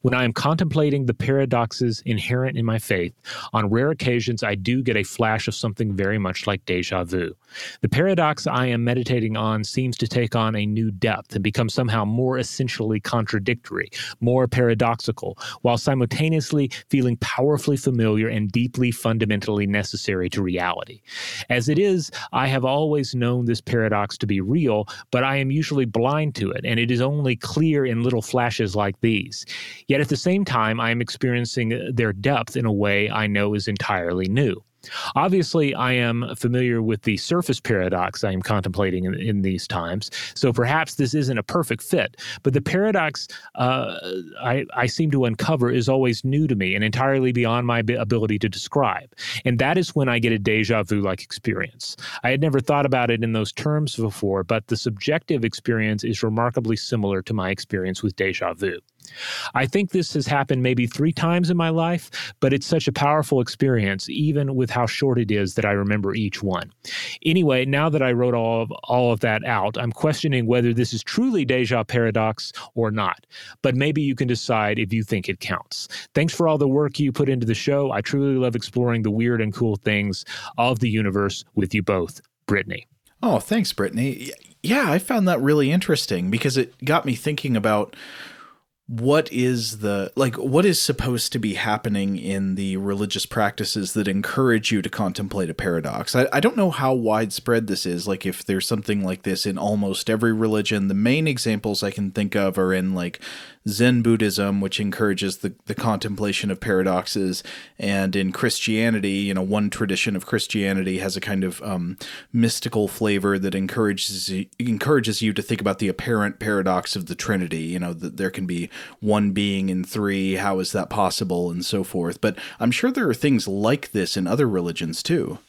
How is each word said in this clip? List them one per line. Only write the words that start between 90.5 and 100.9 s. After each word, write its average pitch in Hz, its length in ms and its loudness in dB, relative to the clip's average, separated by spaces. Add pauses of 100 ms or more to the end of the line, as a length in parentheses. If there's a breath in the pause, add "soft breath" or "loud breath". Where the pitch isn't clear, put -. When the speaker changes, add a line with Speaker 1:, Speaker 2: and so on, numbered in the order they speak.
Speaker 2:
is 180 160 4
supposed 127 520 -2
to 123 80 -2
be 104 140 0
happening 101 640 0
in 98 380 -2
the 95 220 -2
religious 98 500 -2
practices 101 680 -2
that 104 120 0
encourage 110 640 2
you 107 100 2
to - 80 -4
contemplate 98 640 -4
a 80 40 -8
paradox? 82 600 -4
I, 131 180 4
I 135 60 2
don't 233 180 2
know 190 140 2
how 131 240 0
widespread 113 720 0
this 98 180 -2
is, 87 220 -4
like, 95 180 -4
if 92 200 -6
there's 95 240 -2
something 107 340 -2
like 92 220 -4
this 95 200 -2
in 95 140 -2
almost 101 500 -2
every 113 240 2
religion. 107 540 0
The 98 80 0